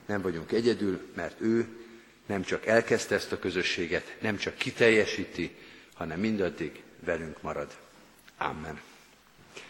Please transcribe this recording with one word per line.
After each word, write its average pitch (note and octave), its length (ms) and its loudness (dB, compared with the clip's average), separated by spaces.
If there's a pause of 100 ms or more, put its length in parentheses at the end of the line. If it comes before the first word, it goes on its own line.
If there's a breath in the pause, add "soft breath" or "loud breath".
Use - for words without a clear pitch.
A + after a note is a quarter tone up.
Nem G#2 140 0
vagyunk E2+ 320 -2
egyedül, G#2 480 2 (140)
mert - 260 -6
ő A2+ 260 2 (600 loud breath)
nem G2+ 160 -2
csak - 240 -4
elkezdte A2+ 480 4
ezt - 180 -2
a G2+ 60 -2
közösséget, F2 840 -2
nem A2 160 0
csak - 180 -4
kiteljesíti, G#2+ 1040 4 (380 loud breath)
hanem D#2+ 260 -6
mindaddig F#2+ 600 0 (220)
velünk E2 380 -2
marad. D2 340 -6 (600)
Amen. D#2 440 -6 (880 loud breath)